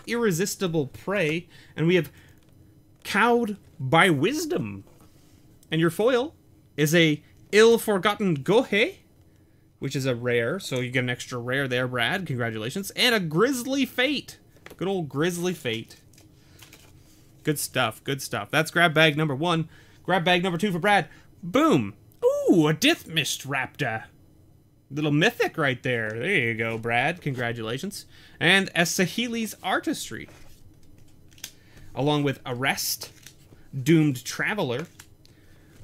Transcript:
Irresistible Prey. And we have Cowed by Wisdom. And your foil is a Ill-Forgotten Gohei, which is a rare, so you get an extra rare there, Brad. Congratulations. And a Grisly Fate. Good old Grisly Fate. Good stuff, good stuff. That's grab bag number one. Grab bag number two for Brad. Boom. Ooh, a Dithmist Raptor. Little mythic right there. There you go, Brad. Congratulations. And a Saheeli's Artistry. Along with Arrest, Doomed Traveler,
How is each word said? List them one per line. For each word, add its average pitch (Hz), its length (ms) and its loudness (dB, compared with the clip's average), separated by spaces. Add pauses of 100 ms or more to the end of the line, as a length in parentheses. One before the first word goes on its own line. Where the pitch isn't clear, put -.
Irresistible 190 840 -2
Prey. 175 580 -4 (300)
And 156 100 0
we 175 80 6
have 165 160 0 (960)
Cowed 220 520 2 (220)
by 165 320 4
Wisdom. 165 720 -2 (880)
And 160 100 0
your 165 100 4
foil 240 440 0 (420)
is 147 160 2
a 165 300 4 (300)
Ill-Forgotten 208 840 4
Gohei, 220 580 0 (840)
which 139 180 -6
is 135 100 -4
a 131 80 0
rare, 120 460 -2
so 131 180 -6
you 123 140 -6
get 127 100 0
an 123 80 -2
extra 123 280 -8
rare 127 280 -2
there, 127 220 -2
Brad. 123 360 -2
Congratulations. 123 680 -6
And 226 240 2
a 208 40 0
Grisly 247 640 0
Fate. - 540 -4 (380)
Good 165 100 -6
old 185 220 -4
Grisly 175 460 -2
Fate. 113 420 -8 (1500)
Good 151 160 -2
stuff, - 460 -4
good 139 180 -6
stuff. 107 300 -8
That's 156 180 0
grab 170 240 2
bag 156 220 4
number 151 180 0
one. 160 340 -2 (360)
Grab 180 200 0
bag 180 200 2
number 175 120 0
two 208 140 0
for 175 80 -2
Brad. 190 300 2 (340)
Boom. 180 520 2 (300)
Ooh, 480 440 4
a 160 60 2
Dithmist 160 680 -2
Raptor. 131 600 -6 (840)
Little 147 220 -2
mythic 190 480 2
right 131 240 0
there. 117 280 -2
There 131 280 -2
you 117 160 0
go, 113 240 -4
Brad. 120 420 -2
Congratulations. 120 840 -6 (320)
And 190 380 2
a 170 60 4
Saheeli's 226 840 -2
Artistry. 247 640 -6 (1600)
Along 147 300 0
with 139 240 -2
Arrest, 135 640 -4 (640)
Doomed 147 480 2
Traveler, 156 600 -6 (960)